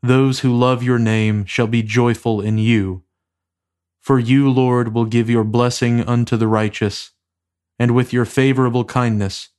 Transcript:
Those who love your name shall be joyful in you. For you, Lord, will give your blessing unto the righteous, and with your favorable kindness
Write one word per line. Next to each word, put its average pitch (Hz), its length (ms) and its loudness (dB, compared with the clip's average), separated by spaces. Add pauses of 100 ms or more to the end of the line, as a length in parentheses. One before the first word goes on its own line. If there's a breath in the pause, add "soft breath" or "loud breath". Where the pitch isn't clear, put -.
Those 131 380 2
who 123 140 0
love 123 280 2
your 123 160 0
name 110 480 0
shall 117 200 -2
be 117 160 0
joyful 113 600 0
in 110 160 -2
you. 104 440 0 (960)
For 135 180 2
you, 135 320 2
Lord, 123 420 0
will 117 140 0
give 117 240 0
your 113 140 2
blessing 120 580 0
unto 120 340 -2
the 110 120 0
righteous, 107 640 -2 (680)
and 120 140 2
with 127 200 0
your 123 140 0
favorable 127 580 0
kindness 110 640 -4 (100)